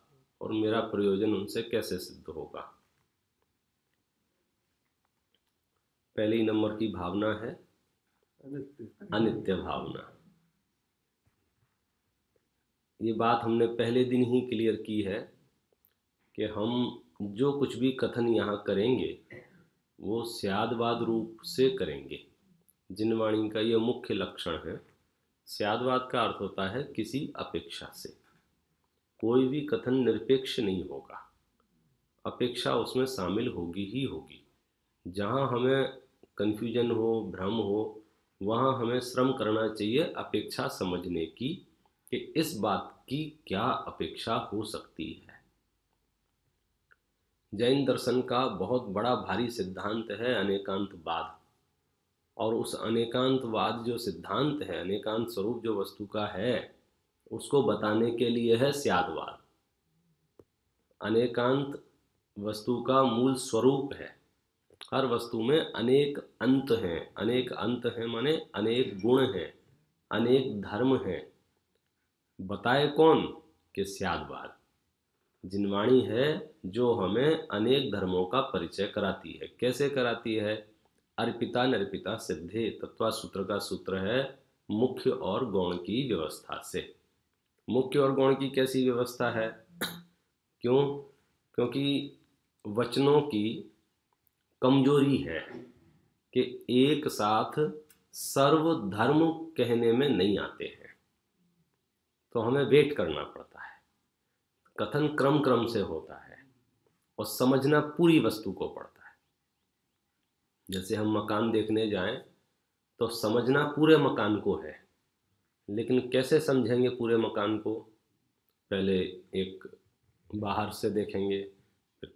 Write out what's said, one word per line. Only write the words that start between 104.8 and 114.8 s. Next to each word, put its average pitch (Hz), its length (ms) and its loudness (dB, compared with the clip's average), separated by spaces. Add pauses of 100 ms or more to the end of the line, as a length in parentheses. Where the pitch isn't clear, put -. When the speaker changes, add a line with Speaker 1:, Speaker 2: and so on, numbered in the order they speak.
Speaker 1:
कथन 143 280 0
क्रम 147 320 4
क्रम 120 260 4
से 107 140 0
होता 85 440 -8
है - 220 -20 (720)
और 107 60 -6
समझना 135 560 4
पूरी 165 380 4
वस्तु 110 340 0
को 85 160 -6
पड़ता - 400 -16
है। - 60 -20 (1600)
जैसे 95 260 -2
हम 107 220 0
मकान 107 320 0
देखने 110 400 0
जाएं 101 320 -2 (760)
तो 117 80 0
समझना 123 580 2
पूरे 151 320 6
मकान 107 440 2
को 95 160 0
है, 78 300 -12 (840)